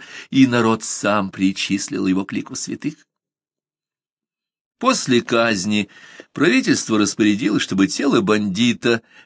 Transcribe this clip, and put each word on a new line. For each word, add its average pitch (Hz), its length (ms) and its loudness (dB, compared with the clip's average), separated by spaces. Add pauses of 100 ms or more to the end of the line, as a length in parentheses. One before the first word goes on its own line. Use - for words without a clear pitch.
(300)
и 135 160 6
народ 113 380 2
сам 101 480 -2
причислил 98 760 -2
его 95 180 0
к - 80 -14
лику 98 220 -8
святых. - 400 -8 (1800)
После 202 420 2
казни 107 680 0 (440)
правительство 151 640 0
распорядилось, 104 680 0
чтобы 98 240 0
тело 143 320 0
бандита 107 840 0 (240)